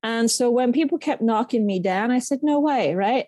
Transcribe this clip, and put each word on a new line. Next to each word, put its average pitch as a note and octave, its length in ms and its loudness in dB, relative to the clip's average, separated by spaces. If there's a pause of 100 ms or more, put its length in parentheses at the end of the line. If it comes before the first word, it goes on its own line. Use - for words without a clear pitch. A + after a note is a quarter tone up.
And A3+ 260 -2
so A#3+ 220 0
when B3 200 2
people D4+ 280 0
kept - 240 -2
knocking A3+ 420 0
me G3 140 0
down, G3 320 0
I B3+ 80 2
said, C4 240 -2
"No D4 160 2
way," C4+ 340 0
right? G3+ 340 0